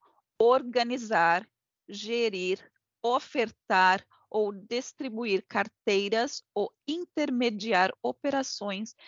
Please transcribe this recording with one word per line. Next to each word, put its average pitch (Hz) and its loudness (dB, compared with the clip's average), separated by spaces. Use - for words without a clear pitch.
Organizar, 233 2
gerir, 202 -4
ofertar 220 0
ou 208 0
distribuir 220 -4
carteiras 202 -2
ou 208 -2
intermediar 240 0
operações 240 -6